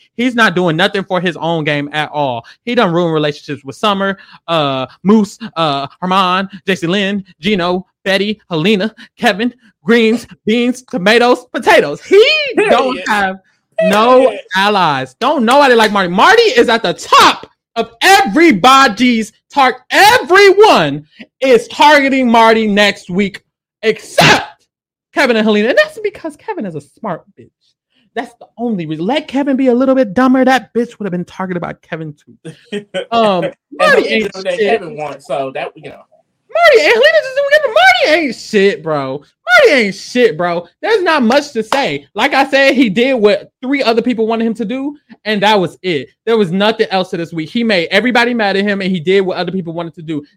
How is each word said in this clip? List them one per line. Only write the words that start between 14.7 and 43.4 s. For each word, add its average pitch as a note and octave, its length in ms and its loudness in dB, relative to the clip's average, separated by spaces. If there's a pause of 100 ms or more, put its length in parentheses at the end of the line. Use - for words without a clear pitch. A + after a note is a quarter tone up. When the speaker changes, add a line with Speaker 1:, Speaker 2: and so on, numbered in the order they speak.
Speaker 1:
Don't C4+ 300 -2
nobody B3+ 320 4
like G#3+ 160 2
Marty. G3 180 0
Marty D#4+ 320 4
is B3+ 260 2
at A3+ 140 0
the F3 120 -2
top - 540 2 (280)
of A3+ 260 -6
everybody's B3+ 1300 2 (180)
tar-, C4 400 0
everyone F4+ 1160 4 (340)
is B3+ 280 2
targeting C4+ 600 2
Marty A3+ 380 4
next G3+ 420 0
week F#3+ 360 -4 (380)
except - 840 -2 (460)
Kevin B3 240 0
and G#3+ 80 0
Helena. G#3+ 240 0
And F4+ 100 2
that's D5+ 220 -2
because F#4+ 360 -8
Kevin F4+ 300 -10
is E3+ 80 -12
a D3 60 -10
smart - 420 -12 (160)
bitch. A2+ 120 -20 (640)
That's A#3+ 260 -10
the - 160 -20
only G#3+ 300 -6
reason. D#3 200 -6
Let D4+ 220 -4
Kevin C#4 280 -2
be C4+ 120 0
a A#3+ 60 2
little C4 200 2
bit C4 180 0
dumber. C4 320 2
That B3+ 300 0
bitch A#3 240 -4
would G#3+ 60 -10
have F#3 80 -6
been F3+ 120 -6
targeted F#3 360 -8
by D3 140 -10
Kevin D#3+ 400 -14
too. A#2 280 -20
Speaker 2:
<laughs> G#3 440 -14 (260)
Speaker 1:
Um, G#3 320 0
Speaker 2:
And - 100 -8 (160)
Speaker 1:
Marty C5 320 2
Speaker 2:
Helena - 60 -4
Speaker 1:
ain't A3 160 -2
Speaker 2:
did - 100 -8
what F#3+ 200 -6
Speaker 1:
shit. - 60 -6 (200)
Speaker 2:
Kevin D#3 160 -14
wants, C#3+ 300 -12
so C3+ 260 -6
that, D3+ 240 -10
you D3 140 -18
know. G2+ 120 -20 (480)
Speaker 1:
Marty, D5+ 300 4
and G4+ 140 2
Helena D5 280 2
just C5 140 -8
do C#5+ 80 0
whatever. C#5+ 300 0
Marty D#5+ 520 2
ain't A#3 80 -6
shit, G3 480 -2
bro. D3 400 -6 (360)
Marty C#5 140 4
ain't G#3+ 220 0
shit, A3+ 420 -2
bro. F3 300 -4 (140)
There's G#4 220 0
not D#4+ 200 0
much C4+ 300 0
to A3 100 -6
say. G#3 520 -6
Like C4 180 -2
I C4+ 160 0
said, C4+ 260 2
he B3 140 2
did A#3 260 0
what G#3 460 0